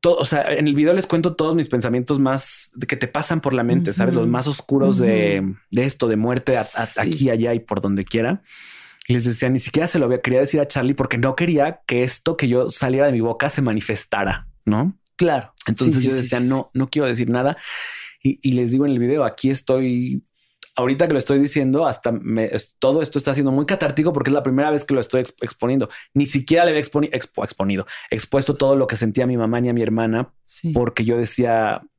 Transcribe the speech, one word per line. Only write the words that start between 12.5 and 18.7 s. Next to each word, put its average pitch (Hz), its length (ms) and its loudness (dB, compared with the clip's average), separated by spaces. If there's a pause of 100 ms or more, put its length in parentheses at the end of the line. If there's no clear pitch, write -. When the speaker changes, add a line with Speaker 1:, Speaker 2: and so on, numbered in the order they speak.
Speaker 1:
saliera 135 380 0
de 135 60 2
mi 113 80 0
boca 120 280 -2
se 143 120 -2
manifestara, 104 840 -2 (180)
¿no? 120 280 0 (220)
Speaker 2:
Claro. 151 380 0 (140)
Speaker 1:
Entonces 127 340 2
Speaker 2:
Sí, 127 80 2
Speaker 1:
yo - 20 2
Speaker 2:
sí, 131 100 0
Speaker 1:
decía, 123 180 -2
Speaker 2:
sí, 123 60 0
sí. 127 40 2
Speaker 1:
"No, 135 240 0
no 131 160 -2
quiero 143 180 0
decir 117 220 0
nada". 127 260 0 (680)
Y, - 200 0
y 131 120 0
les 120 180 2